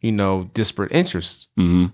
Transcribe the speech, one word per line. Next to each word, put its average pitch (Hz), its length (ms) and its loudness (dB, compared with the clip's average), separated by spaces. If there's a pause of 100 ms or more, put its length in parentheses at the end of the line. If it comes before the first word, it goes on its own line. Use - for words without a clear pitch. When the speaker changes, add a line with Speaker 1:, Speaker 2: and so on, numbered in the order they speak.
Speaker 1:
you 117 100 -2
know, 95 440 0
disparate 101 380 -4
interests. 147 560 -2 (100)
Speaker 2:
Mm-hmm. 90 360 4